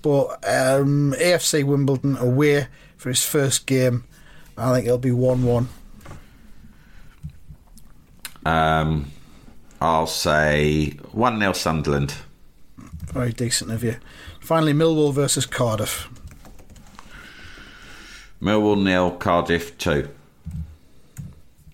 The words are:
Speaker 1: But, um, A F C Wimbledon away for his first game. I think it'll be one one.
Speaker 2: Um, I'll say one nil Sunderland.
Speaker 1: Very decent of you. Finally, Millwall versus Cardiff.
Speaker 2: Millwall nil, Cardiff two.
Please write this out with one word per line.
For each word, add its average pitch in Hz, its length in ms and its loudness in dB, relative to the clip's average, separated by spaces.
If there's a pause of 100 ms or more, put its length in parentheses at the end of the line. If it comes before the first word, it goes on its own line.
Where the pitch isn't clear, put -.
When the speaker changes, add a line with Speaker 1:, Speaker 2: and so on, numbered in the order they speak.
Speaker 1:
But, 139 380 2 (100)
um, 139 720 2
A 175 140 4
F 165 100 2
C 156 200 2
Wimbledon 139 540 2
away 143 520 2 (280)
for - 120 -8
his 127 140 0
first 135 440 0
game. 127 380 2 (520)
I 127 160 0
think 120 140 0
it'll 123 100 4
be 127 140 0
one 127 320 2
one. 120 260 2 (2750)
Speaker 2:
Um, 78 640 2 (720)
I'll 80 260 2
say 76 840 2 (200)
one 113 280 0
nil 98 140 0
Sunderland. 73 600 0 (640)
Speaker 1:
Very - 540 -6
decent 117 400 -4
of 113 120 -4
you. 113 120 -2 (440)
Finally, 156 340 2
Millwall 151 400 4
versus 139 320 0
Cardiff. - 640 -2 (2250)
Speaker 2:
Millwall 104 400 4
nil, 92 300 4
Cardiff 85 640 0
two. 73 320 0 (1600)